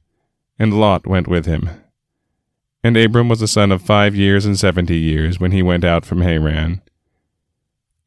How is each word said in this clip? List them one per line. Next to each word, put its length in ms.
and 180
Lot 300
went 220
with 160
him. 240
And 140
Abram 320
was 120
a 60
son 240
of 100
five 320
years 320
and 140
seventy 380
years 420
when 140
he 100
went 220
out 200
from 160
Haran. 600